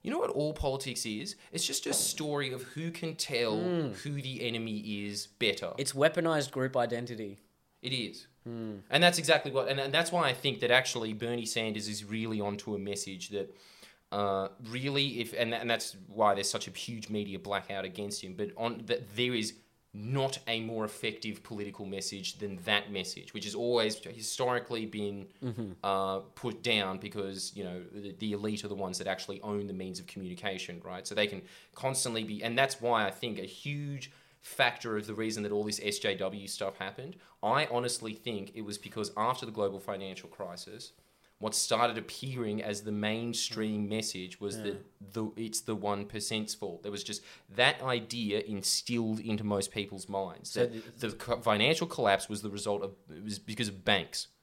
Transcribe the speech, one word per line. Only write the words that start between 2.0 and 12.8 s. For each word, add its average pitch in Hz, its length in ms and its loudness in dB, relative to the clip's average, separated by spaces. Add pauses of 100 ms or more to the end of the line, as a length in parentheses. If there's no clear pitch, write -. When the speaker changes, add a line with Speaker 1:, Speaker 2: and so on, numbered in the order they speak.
Speaker 1:
of 123 100 -6
who 160 300 -6
can 160 240 -4
tell 117 420 2
Speaker 2:
Mm. 170 380 2
Speaker 1:
who 143 260 -4
the 131 240 -6
enemy 113 320 -2 (280)
is 101 200 -6
better." 101 500 2
Speaker 2:
It's 135 160 -2
weaponized 156 580 4
group 131 280 2
identity. 117 640 -2 (420)
Speaker 1:
It 127 100 -2
is. 113 340 -2 (220)
Speaker 2:
Mm. 110 400 -6
Speaker 1:
And 151 140 8
that's 175 160 10
exactly 151 340 6
what, 131 160 4
and, 139 100 2
and 135 140 0
that's 170 180 4
why 170 180 6
I 127 40 6
think 123 280 2
that 120 100 4
actually 120 420 6
Bernie 117 320 -2
Sanders 107 440 0
is 104 160 -4
really 110 360 0
onto 101 340 0
a 98 40 0
message 98 520 -4